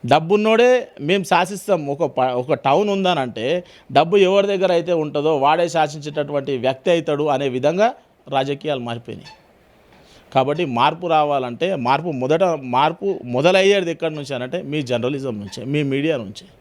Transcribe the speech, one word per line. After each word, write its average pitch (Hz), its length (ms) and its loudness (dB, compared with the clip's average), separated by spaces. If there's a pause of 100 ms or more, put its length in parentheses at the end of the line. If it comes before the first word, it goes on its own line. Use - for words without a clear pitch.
డబ్బున్నోడే 214 800 4 (140)
మేము 180 220 0
శాసిస్తాం. 180 640 0
ఒక 143 160 -2
ప-, 131 280 0
ఒక 127 220 -2
టౌన్ 151 360 2
ఉందనంటే 170 760 -2 (280)
డబ్బు 165 260 4
ఎవరి 202 300 4
దగ్గర 190 240 0
అయితే 175 220 0
ఉంటుందో 151 440 0
వాడే 160 320 2
శాసించేటటువంటి 147 880 -2
వ్యక్తి 131 340 0
అవుతాడు 160 320 0
అనే 139 260 0
విధంగా 160 440 0 (360)
రాజకీయాలు 139 500 -4
మారిపోయినాయి. 117 500 -10 (1040)
కాబట్టి 147 300 2
మార్పు 151 420 0
రావాలంటే 147 680 0
మార్పు 143 360 0
మొదట, 143 320 0
మార్పు 156 800 0
మొదలయ్యేది 180 680 2
ఎక్కడి 156 240 -4
నుంచి 143 200 -8
అనంటే 127 260 -6
మీ 147 200 -4
జర్నలిజం 123 580 -4
నుంచే, 101 260 -12
మీ 147 180 -2
మీడియా 139 340 -2
నుంచే. 104 300 -12 (140)